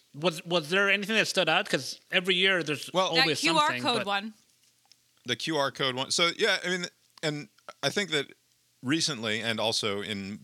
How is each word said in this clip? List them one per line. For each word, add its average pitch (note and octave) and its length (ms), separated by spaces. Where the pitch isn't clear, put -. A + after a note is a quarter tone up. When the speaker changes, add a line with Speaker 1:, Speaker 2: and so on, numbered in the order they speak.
Speaker 1:
Was, D#3 320
was E3 240
there G3 200
anything G3+ 260
that G3 120
stood F3 200
out? F#3 200
'Cause - 320
every F#3 240
year F#3 280
there's D3 320
Speaker 2:
Well F3 200
Speaker 3:
That E3 80
Speaker 1:
always D#3 180
Speaker 3:
Q D#4+ 180
R D4+ 80
Speaker 1:
something, B3 160
Speaker 3:
code C4 160
Speaker 1:
but G3 80
Speaker 3:
one. G3+ 280
Speaker 2:
The A#2+ 100
Q D#3+ 220
R C#3 120
code C3 260
one. C3 160
So, F3 260
yeah, G3 260
I F3+ 60
mean, F3+ 160
and D3+ 260
I C#3 80
think G3 200
that D3 160
recently, B2 580
and A2 200
also G#2+ 420
in G2 420